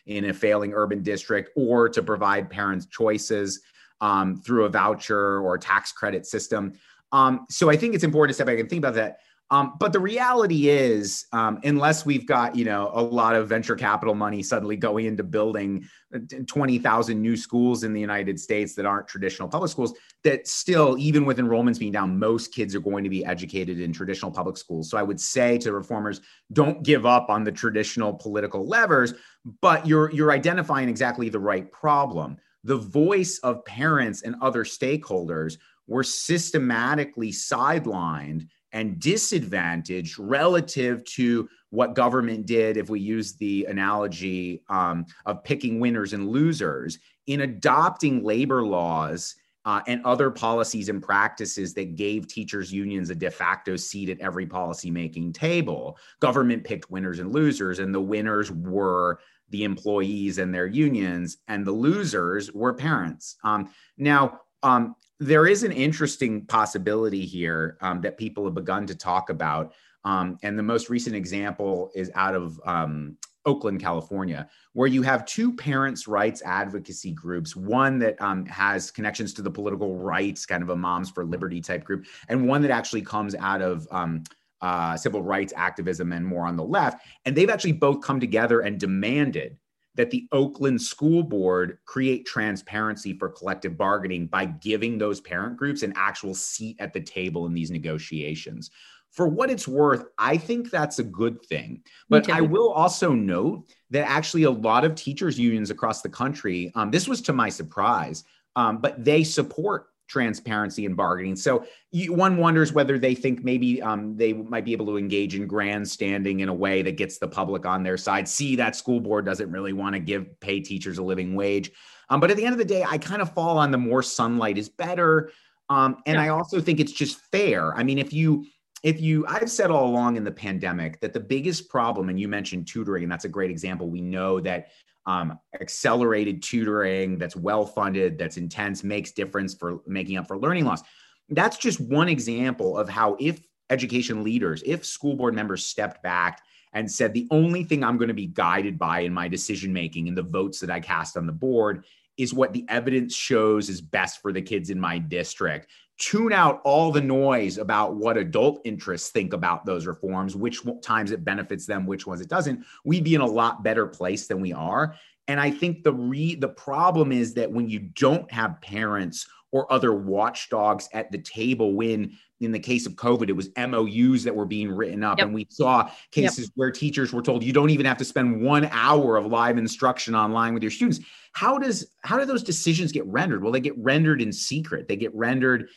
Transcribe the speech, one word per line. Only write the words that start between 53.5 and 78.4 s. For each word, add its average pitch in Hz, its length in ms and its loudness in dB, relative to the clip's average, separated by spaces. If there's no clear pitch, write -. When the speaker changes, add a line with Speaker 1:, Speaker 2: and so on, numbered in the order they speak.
Speaker 1:
seat 95 320 -8
at 90 120 -8
every 92 260 -6
policymaking 85 840 -6
table. 127 640 -4
Government 123 440 2
picked 95 260 -10
winners 92 300 -6
and 92 120 -6
losers, 110 460 0
and 98 160 -2
the 98 60 0
winners 104 500 -2
were 90 720 0
the 104 120 -4
employees 98 760 -2
and 92 140 -2
their 90 140 -2
unions, 98 720 0
and 101 180 -6
the 95 80 -2
losers 107 800 0
were 120 220 -2
parents. 123 720 -4
Um, 107 260 0
now, 139 440 4
um, 120 320 4
there 151 260 6
is 202 160 4
an 214 80 0
interesting 135 720 0
possibility 107 800 0
here, 82 560 -4
um, 90 200 -2
that 98 180 -6
people 110 260 -6
have 92 100 -4
begun 92 300 -2
to 98 120 -8
talk - 340 -2
about. 78 420 -4
Um, 92 380 0
and 104 160 -4
the 110 40 -2
most 117 280 -2
recent 120 240 -2
example 98 800 -4
is 92 220 -6
out 95 180 0
of, 85 320 -4
um, 78 500 -4
Oakland, 113 340 0
California, 85 680 -6
where 127 160 4
you 127 140 2
have 131 220 2
two 240 300 0
parents' 135 540 -2
rights 104 360 0
advocacy 95 680 -6
groups, 82 420 -8
one 123 460 2
that, 110 200 0
um, 95 260 -2